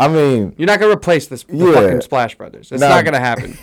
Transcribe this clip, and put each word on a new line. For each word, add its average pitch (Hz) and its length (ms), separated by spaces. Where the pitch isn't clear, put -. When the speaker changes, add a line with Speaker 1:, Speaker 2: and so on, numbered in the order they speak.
Speaker 1:
I 139 80
mean, 135 480
Speaker 2:
You're 160 100
not 202 140
gonna 214 140
replace 170 320
this, 123 160
the - 160
Speaker 1:
Yeah. 175 140
Speaker 2:
fucking - 280
Splash 123 360
Brothers. - 360
It's 127 80
Speaker 1:
Now 143 80
Speaker 2:
not 165 160
gonna 147 160
happen. 123 420